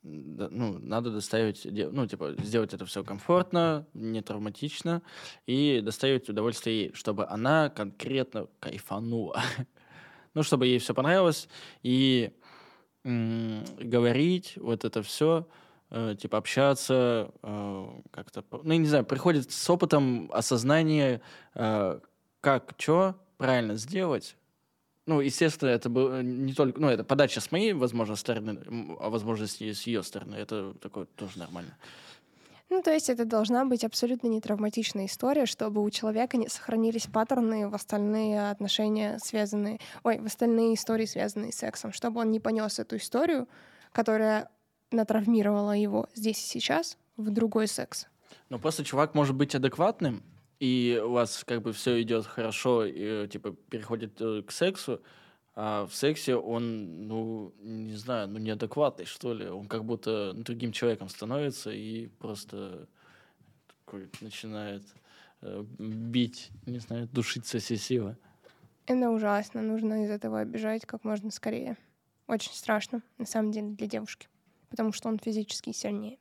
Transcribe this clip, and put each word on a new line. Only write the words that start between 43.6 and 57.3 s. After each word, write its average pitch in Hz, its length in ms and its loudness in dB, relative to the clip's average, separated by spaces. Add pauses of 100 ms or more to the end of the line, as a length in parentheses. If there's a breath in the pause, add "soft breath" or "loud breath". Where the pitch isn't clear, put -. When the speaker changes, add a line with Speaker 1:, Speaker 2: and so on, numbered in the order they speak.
Speaker 2:
которая 220 560 2 (440)
натравмировала 208 840 4
его 208 380 2
здесь 220 300 0
и - 20 -8 (140)
сейчас, 320 380 0 (180)
в 214 140 -4
другой 220 380 2
секс. - 380 -6 (440 loud breath)
Speaker 1:
Но 127 80 -6
просто 156 260 -2
чувак 147 300 2
может 143 220 6
быть 143 180 2
адекватным, 139 680 2 (380)
и 123 440 4
у 117 80 0
вас 120 340 2
как 120 160 -2
бы 113 100 -4
все 120 300 2
идет 113 240 0
хорошо, 117 580 0
и, 104 400 -4
э, 101 40 -10
типа, 104 240 -8 (180)
переходит, 110 500 -6
э, 110 220 -2
к - 100 -12
сексу, 175 480 -2 (600 soft breath)
а 107 260 -2
в - 80 -12
сексе 143 420 0
он, 107 720 -4
ну, 110 440 -6 (100)